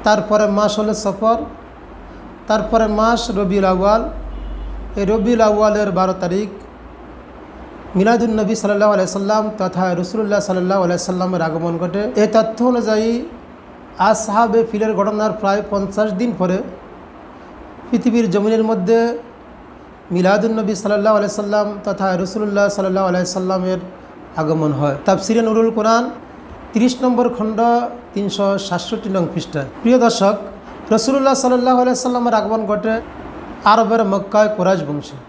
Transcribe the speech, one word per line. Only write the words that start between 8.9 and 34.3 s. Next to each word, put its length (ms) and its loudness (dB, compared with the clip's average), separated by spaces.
আলাইহি 180 0
সাল্লাম 460 0
তথা 380 0
রাসূলুল্লাহ 440 0
সাল্লাল্লাহু 440 0
আলাইহি 200 0
সাল্লামের 380 -2
আগমন 360 -2
ঘটে। 380 -2
এই 180 4
তথ্য 320 2
অনুযায়ী 600 0
আসহাবে 760 4
ফিলের 220 0
ঘটনার 460 0
প্রায় 300 0
পঞ্চাশ 420 -2
দিন 260 -2
পরে 200 0
পৃথিবীর 380 2
জমিনের 340 2
মধ্যে 540 2
মিলাদুন 480 2
নবী 160 -2
সাল্লাল্লাহু 420 2
আলাইহি 180 0
সাল্লাম 480 -2
তথা 340 -2
রাসূলুল্লাহ 520 0
সাল্লাল্লাহু 380 0
আলাইহি 180 2
সাল্লামের 520 -2
আগমন 340 0
হয়। 240 0
তাফসিরে 360 2
নুরুল 300 2
কোরআন 380 2
তিরিশ 300 2
নম্বর 260 2
খণ্ড 320 -2
তিনশো 440 0
সাতষট্টি 520 -4
নং 240 2
পৃষ্ঠা। 300 -4
প্রিয় 180 6
দর্শক, 340 4
রাসূলুল্লাহ 440 4
সাল্লাল্লাহু 480 2
আলাইহি 180 2
সাল্লামের 340 0
আগমন 320 0
ঘটে 360 -2
আরবের 400 4
মক্কায় 440 2